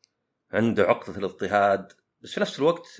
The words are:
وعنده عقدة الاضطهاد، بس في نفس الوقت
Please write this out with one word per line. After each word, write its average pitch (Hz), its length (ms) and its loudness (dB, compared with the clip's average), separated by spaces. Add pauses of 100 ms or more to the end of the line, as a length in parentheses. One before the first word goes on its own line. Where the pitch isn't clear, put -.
(520)
وعنده 107 320 2
عقدة - 340 0
الاضطهاد، 98 760 0 (300)
بس - 120 -16
في - 60 -6
نفس 196 200 -4
الوقت 165 280 0 (120)